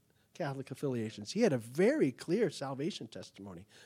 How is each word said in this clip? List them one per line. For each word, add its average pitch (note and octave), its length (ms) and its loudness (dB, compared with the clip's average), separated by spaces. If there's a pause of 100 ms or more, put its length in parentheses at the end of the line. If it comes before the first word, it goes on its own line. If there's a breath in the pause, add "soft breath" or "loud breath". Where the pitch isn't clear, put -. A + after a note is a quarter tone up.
(340)
Catholic C#3 360 -4
affiliations. A#2 640 -4
He G#3 80 0
had A3 120 6
a B2+ 60 2
very D#3 540 4
clear F#3 380 2
salvation C3+ 560 -4
testimony, F#2+ 600 -14 (200 soft breath)